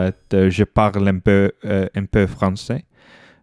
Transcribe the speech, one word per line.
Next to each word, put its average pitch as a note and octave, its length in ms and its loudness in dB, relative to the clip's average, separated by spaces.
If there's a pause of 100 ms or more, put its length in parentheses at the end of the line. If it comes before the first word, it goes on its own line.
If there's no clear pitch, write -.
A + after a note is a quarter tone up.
et, - 160 -6 (120)
äh, F#2+ 160 4
je G2 160 0
parle G2+ 440 0
un F#2 100 -2
peu, G2 300 4 (140)
äh, G2 320 -2
un G2 100 -6
peu G2+ 200 2
français. G2 580 -4 (580)